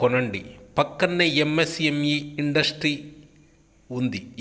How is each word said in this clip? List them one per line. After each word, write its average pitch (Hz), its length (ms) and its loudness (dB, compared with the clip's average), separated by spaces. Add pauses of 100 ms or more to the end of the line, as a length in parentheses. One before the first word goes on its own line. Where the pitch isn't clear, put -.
కొనండి. 123 400 2 (380)
పక్కనే 175 480 2 (160)
ఎంఎస్ఎంఈ 151 720 2 (280)
ఇండస్ట్రీ 147 500 0 (1080)
ఉంది. 117 220 -2 (200)